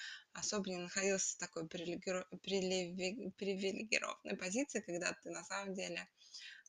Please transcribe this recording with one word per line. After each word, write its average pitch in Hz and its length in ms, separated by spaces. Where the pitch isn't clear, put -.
особо 185 380
не 180 80
находился 190 580
в - 20
такой 170 300
привилегиро-, 180 580
привилеги-, 185 960
привилегированной 196 960
позиции, 208 440
когда 175 320
ты 170 80
на 170 140
самом 196 300
деле 180 340